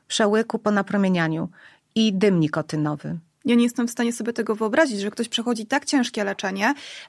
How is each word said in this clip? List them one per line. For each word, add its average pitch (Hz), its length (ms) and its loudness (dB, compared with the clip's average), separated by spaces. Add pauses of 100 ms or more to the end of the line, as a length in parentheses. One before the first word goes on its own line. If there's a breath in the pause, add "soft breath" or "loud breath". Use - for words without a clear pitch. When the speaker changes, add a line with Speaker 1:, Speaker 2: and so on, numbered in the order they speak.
Speaker 1:
przełyku 220 500 2
po - 120 0
napromienianiu 185 800 2 (460 loud breath)
i 220 180 2
dym 190 280 4
nikotynowy. 151 800 -2 (260)
Speaker 2:
Ja 240 100 2
nie 233 100 6
jestem 240 240 0
w - 20 -10
stanie 233 220 -2
sobie 233 200 -6
tego 220 220 -4
wyobrazić, 220 460 0
że 202 100 -4
ktoś 226 180 -6
przechodzi 226 380 -4
tak 277 180 -2
ciężkie 240 400 0
leczenie, 196 500 0 (340 loud breath)